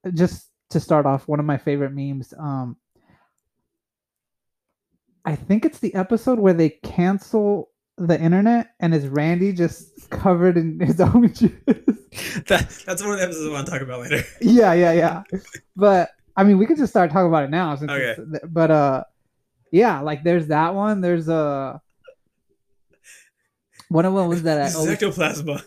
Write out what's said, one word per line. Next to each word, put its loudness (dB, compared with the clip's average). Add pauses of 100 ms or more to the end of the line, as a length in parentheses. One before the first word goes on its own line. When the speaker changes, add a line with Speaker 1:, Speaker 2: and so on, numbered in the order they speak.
(140)
Speaker 1:
just -2 (200)
to -2
start 0
off, -2
one -2
of -4
my -2
favorite -4
memes, -10
um, -8 (2500)
I -4
think -2
it's -2
the -6
episode -2
where 4
they 2
cancel -2 (280)
the 0
internet 2 (100)
and 0
is -2
Randy -2
just -6
covered 2
in -2
his 0
own 6
<laughs> -
jizz. -2
Speaker 2:
That, -2
that's -8
one -4
of -6
the 0
episodes -6
I -6
wanna -6
talk -8
about -12
later. -4
<laughs> -12
Speaker 1:
Yeah, 6
yeah, 4
yeah. 0 (540)
But, 4 (260)
I 2
mean, 8
we 4
could 0
just 0
start 2
talking 2
about 2
it -8
now. -2
Since -8
Speaker 2:
Okay. -2
Speaker 1:
it's, -14
th-, -10
but, 2
uh, 2 (680)
yeah, 2
like, -6
there's 0
that 0
one. -2
There's, 0
uh, -2 (2000)
one 2
of 0
them 0
was -2
that 0
Speaker 2:
This -2
is -6
Speaker 1:
always -2
Speaker 2:
ectoplasma. -4